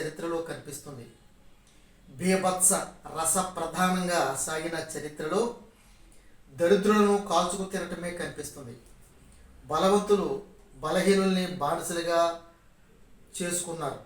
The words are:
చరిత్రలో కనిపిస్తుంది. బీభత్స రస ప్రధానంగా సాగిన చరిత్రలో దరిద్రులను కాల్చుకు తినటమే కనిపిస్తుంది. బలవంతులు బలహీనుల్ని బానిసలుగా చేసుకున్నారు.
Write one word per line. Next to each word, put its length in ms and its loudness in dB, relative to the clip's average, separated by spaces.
చరిత్రలో 360 -6
కనిపిస్తుంది. 720 -10
బీభత్స 560 2
రస 280 -2
ప్రధానంగా 840 0
సాగిన 580 -6
చరిత్రలో 560 -4
దరిద్రులను 600 6
కాల్చుకు 400 0
తినటమే 400 -6
కనిపిస్తుంది. 680 -10
బలవంతులు 720 2
బలహీనుల్ని 680 2
బానిసలుగా 960 0
చేసుకున్నారు. 640 -4